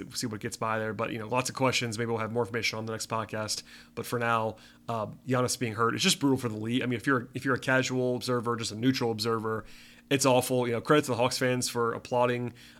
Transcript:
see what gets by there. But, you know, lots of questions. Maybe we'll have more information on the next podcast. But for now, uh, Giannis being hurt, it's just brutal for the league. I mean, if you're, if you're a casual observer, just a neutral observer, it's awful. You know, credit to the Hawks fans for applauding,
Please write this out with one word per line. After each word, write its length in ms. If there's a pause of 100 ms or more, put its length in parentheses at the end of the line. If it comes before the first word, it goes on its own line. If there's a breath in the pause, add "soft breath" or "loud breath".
(140)
see 140
what 120
gets 160
by 240
there. 140
But, 180
you 80
know, 80
lots 220
of 60
questions. 420
Maybe 100
we'll 120
have 120
more 120
information 360
on 60
the 80
next 160
podcast. 540 (320 loud breath)
But 100
for 120
now, 380 (320 loud breath)
uh, 200 (200)
Giannis 320
being 140
hurt, 200
it's 100
just 180
brutal 160
for 100
the 100
league. 260
I 20
mean, 120
if 80
you're, 280
if 100
you're 120
a 40
casual 560
observer, 400
just 160
a 40
neutral 360
observer, 540 (440 loud breath)
it's 160
awful. 420
You 60
know, 80
credit 240
to 60
the 60
Hawks 200
fans 320
for 240
applauding, 600 (260 loud breath)